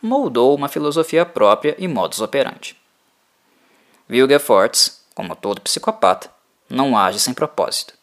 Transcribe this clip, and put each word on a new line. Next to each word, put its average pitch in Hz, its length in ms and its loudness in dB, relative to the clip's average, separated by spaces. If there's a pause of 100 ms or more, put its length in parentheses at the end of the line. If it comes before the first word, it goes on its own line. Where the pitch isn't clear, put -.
moldou 147 540 2
uma 143 140 -4
filosofia 156 560 0
própria 143 520 2
e 185 100 -8
modus 107 340 -4
operandi. - 560 -6 (1300)
Vilgefortz, 123 960 2 (100)
como 87 220 -10
todo 101 260 -6
psicopata, - 720 -2 (380)
não 131 280 0
age 98 220 0
sem 127 140 -2
propósito. - 680 -6